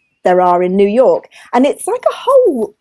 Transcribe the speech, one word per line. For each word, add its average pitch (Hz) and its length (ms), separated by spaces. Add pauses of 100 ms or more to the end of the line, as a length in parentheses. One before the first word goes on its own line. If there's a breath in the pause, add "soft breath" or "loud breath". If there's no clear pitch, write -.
(240)
there 180 160
are 180 220
in 185 140
New 202 120
York. 202 420 (240 loud breath)
And 247 120
it's - 220
like 466 220
a 523 60
whole 415 640